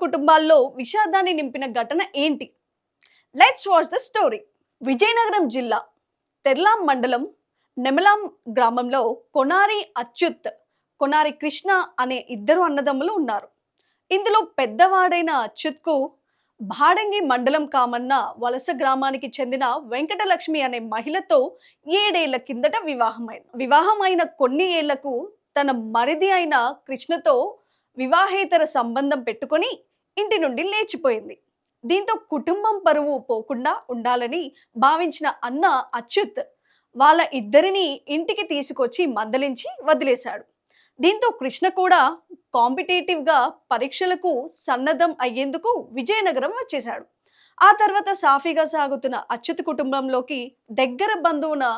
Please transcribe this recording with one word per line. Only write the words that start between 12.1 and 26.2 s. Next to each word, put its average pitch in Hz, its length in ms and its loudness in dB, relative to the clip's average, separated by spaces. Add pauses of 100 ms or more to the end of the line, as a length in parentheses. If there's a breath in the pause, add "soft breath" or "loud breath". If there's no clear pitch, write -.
ఇద్దరు 294 240 2
అన్నదమ్ములు 285 600 0
ఉన్నారు. 226 300 -4 (600)
ఇందులో 415 320 2 (160)
పెద్దవాడైన 349 720 2 (160)
అచ్యుత్కు 302 500 -4 (640)
భాడంగి 370 580 0 (120)
మండలం 269 360 0
కామన్న 247 460 -2 (300)
వలస 254 240 -4 (140)
గ్రామానికి 269 560 0
చెందిన 262 280 -4 (260)
వెంకటలక్ష్మి 320 760 -2
అనే 247 120 -4 (140)
మహిళతో 294 460 0 (480 soft breath)
ఏడేళ్ల 339 500 0
కిందట 262 400 -2 (140)
వివాహమైంది. 226 580 -4 (140)
వివాహం 330 440 4
అయిన 359 160 2 (180)
కొన్ని 285 260 2 (120)
ఏళ్లకు 285 340 -4 (440)
తన 285 140 0 (260)
మరిది 311 400 2